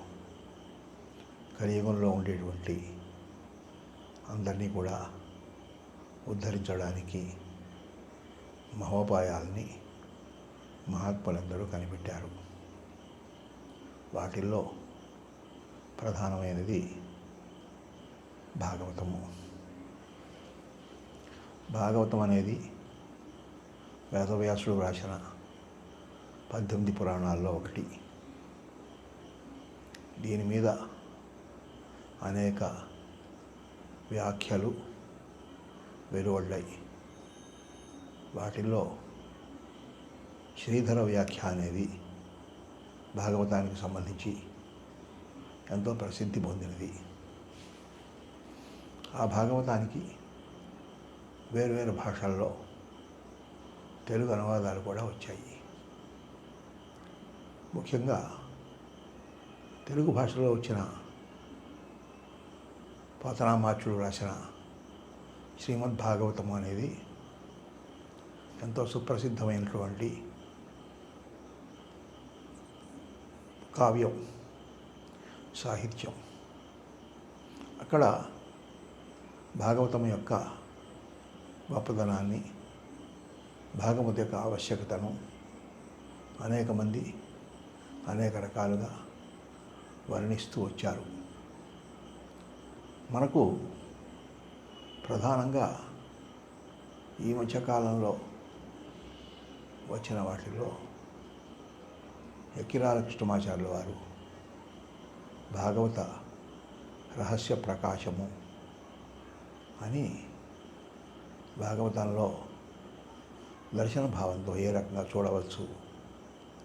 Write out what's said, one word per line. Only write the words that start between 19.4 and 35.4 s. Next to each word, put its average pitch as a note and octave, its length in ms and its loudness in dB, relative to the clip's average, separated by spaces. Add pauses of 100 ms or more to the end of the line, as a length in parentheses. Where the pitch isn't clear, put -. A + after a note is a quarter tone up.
భాగవతం A2 480 8
అనేది G2+ 520 6 (1400)
వేదవ్యాసుడు G#2 640 6
వ్రాసిన F#2 460 4 (1300)
పద్దెనిమిది G2+ 440 4
పురాణాల్లో F2+ 540 4
ఒకటి. - 360 0 (2250)
దీని G#2+ 240 4
మీద G#2+ 300 8 (1500)
అనేక G2+ 580 4 (1300)
వ్యాఖ్యలు G2+ 640 4 (1400)